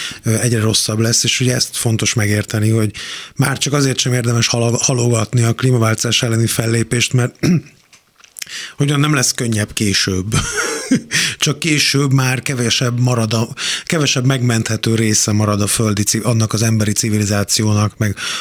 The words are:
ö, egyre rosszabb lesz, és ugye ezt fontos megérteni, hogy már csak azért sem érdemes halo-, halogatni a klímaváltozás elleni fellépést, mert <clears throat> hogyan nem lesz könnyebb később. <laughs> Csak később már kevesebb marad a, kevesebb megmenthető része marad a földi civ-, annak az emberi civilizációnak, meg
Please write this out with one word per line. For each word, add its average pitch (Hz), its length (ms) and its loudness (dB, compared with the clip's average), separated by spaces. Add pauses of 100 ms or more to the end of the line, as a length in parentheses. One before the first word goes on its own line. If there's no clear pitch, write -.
(220)
ö, 113 120 0
egyre 113 260 0
rosszabb 107 380 0
lesz, 113 260 2
és - 160 0
ugye 123 140 2
ezt - 220 -4
fontos 113 380 0
megérteni, 104 560 0
hogy 110 200 2 (460)
már 135 220 0
csak 135 140 -2
azért 135 260 0
sem 127 140 0
érdemes 117 340 2
halo-, 117 320 0
halogatni 120 640 0
a 117 100 2
klímaváltozás 113 720 2
elleni 113 240 0
fellépést, 117 680 -2
mert 123 280 0
<clears throat> - 60 0 (1300)
hogyan 143 240 0
nem 151 140 2
lesz 127 180 0
könnyebb 110 400 -2
később. 98 640 -2
<laughs> - 40 4 (1000)
Csak 147 200 -2
később 143 540 2
már 131 300 2
kevesebb 120 580 -2
marad 120 320 2
a, 113 160 0 (360)
kevesebb 139 420 0
megmenthető 113 680 0
része 110 380 2
marad 104 280 2
a 104 60 0
földi 104 360 0
civ-, 107 240 -2
annak 110 260 2
az 110 100 0
emberi 107 300 2
civilizációnak, 104 1080 0
meg 104 180 -2 (240)